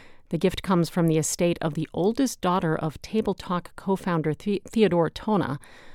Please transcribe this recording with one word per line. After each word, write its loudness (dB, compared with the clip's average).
The -4
gift 0
comes 2
from 2
the 4
estate 0
of -2
the -4
oldest 0
daughter 2
of -4
Table -2
Talk -6
co-founder 0
The-, -4
Theodore 4
Tona. -2